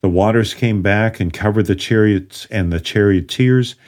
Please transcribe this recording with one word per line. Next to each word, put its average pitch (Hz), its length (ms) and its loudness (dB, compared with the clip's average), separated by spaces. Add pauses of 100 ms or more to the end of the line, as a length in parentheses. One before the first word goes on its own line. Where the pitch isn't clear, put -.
The 95 80 0
waters 104 460 0
came 110 260 -2
back 104 380 -2
and 87 120 -2
covered 104 360 -2
the 98 80 0
chariots 107 760 0
and 90 240 -2
the 82 60 -2
charioteers, 107 960 0 (120)